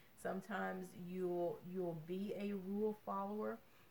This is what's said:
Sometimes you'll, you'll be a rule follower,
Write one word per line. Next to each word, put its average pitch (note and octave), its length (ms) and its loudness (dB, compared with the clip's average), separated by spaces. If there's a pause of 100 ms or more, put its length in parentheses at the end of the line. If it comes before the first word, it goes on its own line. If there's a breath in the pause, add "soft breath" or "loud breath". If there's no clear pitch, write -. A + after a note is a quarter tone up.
(220 loud breath)
Sometimes F#3+ 680 0 (180)
you'll, F3 600 2
you'll F3 400 0
be F#3+ 300 0
a G3+ 180 0
rule G3+ 500 2
follower, G#3 540 0 (320 loud breath)